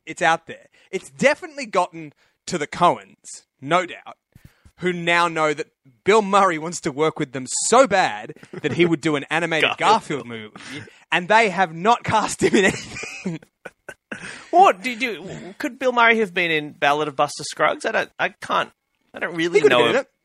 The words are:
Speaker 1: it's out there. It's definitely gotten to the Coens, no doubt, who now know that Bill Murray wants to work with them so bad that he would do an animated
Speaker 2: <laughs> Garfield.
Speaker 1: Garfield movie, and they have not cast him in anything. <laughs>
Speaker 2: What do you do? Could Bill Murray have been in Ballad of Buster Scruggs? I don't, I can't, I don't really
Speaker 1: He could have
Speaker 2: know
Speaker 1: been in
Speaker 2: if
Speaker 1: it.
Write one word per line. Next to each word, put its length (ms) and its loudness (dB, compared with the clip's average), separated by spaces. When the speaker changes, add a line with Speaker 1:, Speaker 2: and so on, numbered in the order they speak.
Speaker 1:
it's 160 -12
out 260 2
there. 200 -18
It's 180 -10
definitely 580 -2
gotten 440 -4
to 100 -6
the 100 -6
Coens, 760 -2
no 240 0
doubt, 320 -16
who 140 -2
now 360 2
know 260 0
that 140 -10
Bill 200 4
Murray 340 2
wants 240 -8
to 100 -4
work 280 0
with 140 -6
them 120 -10
so 180 6
bad 480 -2
that 100 -2
he 120 2
would 140 0
do 160 0
an 140 -4
animated 400 0
Speaker 2:
<laughs> 80 -6
Garfield. 460 0
Speaker 1:
Garfield 40 -20
movie, 560 -14
and 160 -2
they 240 4
have 240 -2
not 280 0
cast 380 -2
him 140 2
in 100 4
anything. 800 -6
<laughs> 40 -20
Speaker 2:
What 320 6
do 80 -4
you 80 -8
do? 580 -8
Could 220 -8
Bill 140 0
Murray 260 4
have 140 -2
been 180 0
in 220 -2
Ballad 340 0
of 80 -8
Buster 280 -2
Scruggs? 420 -2
I 60 -4
don't, 280 -2
I 100 -2
can't, 420 -4
I 60 -14
don't 160 -8
really 240 2
Speaker 1:
He 20 2
could 100 6
have 80 6
Speaker 2:
know 60 4
Speaker 1:
been 100 2
in 60 0
Speaker 2:
if 20 -
Speaker 1:
it. 80 -20